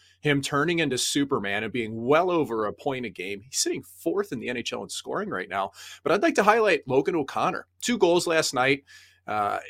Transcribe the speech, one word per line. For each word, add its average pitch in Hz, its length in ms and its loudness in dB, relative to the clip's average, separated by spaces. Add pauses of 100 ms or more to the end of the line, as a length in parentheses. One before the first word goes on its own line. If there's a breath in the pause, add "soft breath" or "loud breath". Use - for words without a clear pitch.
(200 soft breath)
him 143 220 2
turning 151 380 0
into 143 180 0
Superman 110 640 0
and 110 80 -6
being 113 320 -6
well 156 260 4
over 120 360 0
a 101 80 -4
point 127 320 -6
a 110 40 -6
game, 98 320 -8
he's 127 180 -8
sitting - 240 -4
fourth 180 500 -6
in 123 80 -8
the 113 80 -8
N 123 80 -6
H 117 160 -8
L 113 100 -10
in 98 60 -14
scoring 185 400 -8
right 95 180 -6
now. 98 240 -4 (300 loud breath)
But - 100 0
I'd 202 120 2
like 330 120 2
to 233 80 4
highlight 208 460 4
Logan 147 260 2
O'Connor. 143 520 -2 (140)
Two 240 160 -2
goals 175 300 4
last 160 260 2
night, 135 300 2 (440 loud breath)
uh, 104 320 0 (100)